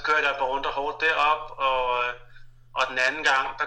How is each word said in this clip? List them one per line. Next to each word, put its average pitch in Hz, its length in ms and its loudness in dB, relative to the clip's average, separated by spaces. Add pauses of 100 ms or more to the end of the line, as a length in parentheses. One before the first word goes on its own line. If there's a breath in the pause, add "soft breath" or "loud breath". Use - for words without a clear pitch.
kørte 151 180 2
jeg 143 80 2
et 135 80 -2
par 139 80 0
runder 139 240 -2
hårdt 147 300 -4
derop, 151 580 2
og, 127 460 0
øh, 123 100 -4 (640 loud breath)
og 131 120 4
den 127 160 -4
anden 151 180 -2
gang, 135 220 4 (140)
der 147 60 -2